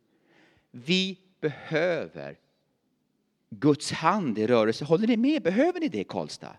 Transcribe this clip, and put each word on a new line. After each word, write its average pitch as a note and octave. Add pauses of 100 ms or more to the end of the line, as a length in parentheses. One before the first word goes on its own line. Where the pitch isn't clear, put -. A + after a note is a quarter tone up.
(720)
Vi F#3 (200)
behöver D3 (1120)
Guds C3+
hand D#3+
i A2
rörelse. A2+
Håller E3+
ni A#3+
med? C4+
Behöver D4
ni D#4+
det, A2+
Karlstad? -